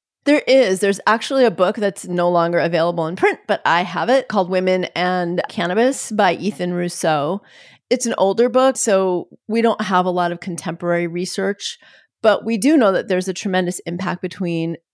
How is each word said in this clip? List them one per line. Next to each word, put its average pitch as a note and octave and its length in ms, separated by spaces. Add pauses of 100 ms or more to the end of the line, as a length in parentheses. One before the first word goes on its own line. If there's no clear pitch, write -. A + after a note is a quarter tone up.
(240)
There D4 220
is. A3+ 340
There's G3 260
actually A#3 380
a A#3 60
book F#3 260
that's G3+ 300
no F3 220
longer E3+ 300
available E3 480
in F3 100
print, - 300
but - 180
I E3+ 180
have F3 280
it, B3+ 180
called F#3 220
Women F#3 340 (120)
and F3+ 520
Cannabis G#3+ 640
by G3+ 240
Ethan F3+ 400
Russo. F3 680 (460)
It's B3+ 180
an A#3 120
older A3 300
book, B3+ 280
so F#3+ 520 (200)
we A3 140
don't A3+ 180
have F#3 240
a F#3 60
lot F3 220
of E3+ 80
contemporary F3 680
research, F#3 720 (440)
but G#3 220
we A3 140
do C#4 180
know G#3+ 160
that F3+ 160
there's F#3 200
a F#3 60
tremendous F#3 460
impact F3 400
between E3 560 (180)